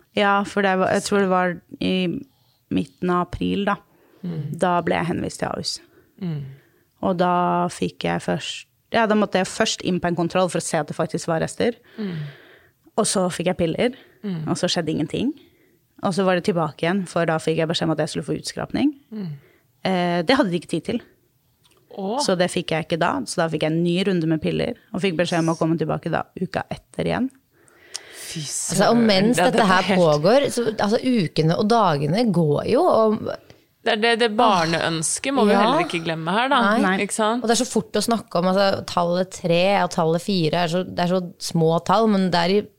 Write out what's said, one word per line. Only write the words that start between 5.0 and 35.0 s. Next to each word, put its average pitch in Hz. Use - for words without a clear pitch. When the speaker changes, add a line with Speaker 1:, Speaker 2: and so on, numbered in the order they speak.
Speaker 1:
henvist -
til 185
Ahus. -
Speaker 2:
Mm. 160
Speaker 1:
Og 190
da 180
fikk -
jeg 170
først, -
ja, 226
da 208
måtte 202
jeg 185
først -
inn 180
på 175
en 175
kontroll 175
for 170
å -
se -
at 151
det -
faktisk -
var 165
rester. 180
Speaker 2:
Mm. 190
Speaker 1:
Og 214
så 190
fikk 165
jeg 180
piller, 185
Speaker 2:
Mm. 170
Speaker 1:
og 180
så 175
skjedde 165
ingenting. 170
Og 196
så 185
var 185
det 175
tilbake 165
igjen, 180
for 170
da 165
fikk 160
jeg 160
beskjed 151
om 160
at 151
jeg 156
skulle 165
få -
utskrapning. -
Speaker 2:
Mm. 208
Speaker 1:
Eh, 175
det 262
hadde 247
de 170
ikke -
tid 165
til. -
Speaker 2:
Åh. 202
Speaker 1:
Så 190
det 175
fikk 175
jeg 160
ikke 170
da, -
så -
da 165
fikk 160
jeg 156
en 165
ny 175
runde 180
med 160
piller, 160
og 185
fikk 185
beskjed 170
om 165
å -
komme 165
tilbake 156
da 156
uka -
etter -
igjen. 240
Speaker 2:
Fy 165
Speaker 3:
Altså, -
og 233
Speaker 2:
søren, 233
Speaker 3:
mens 202
Speaker 2:
dette 175
Speaker 3:
dette 226
her 190
Speaker 2:
er 190
helt 185
Speaker 3:
pågår, 175
så, 233
altså, 208
ukene 175
og 214
dagene 190
går 156
jo, 262
og 220
Speaker 2:
Det 233
er -
det, 226
det 226
barneønsket 165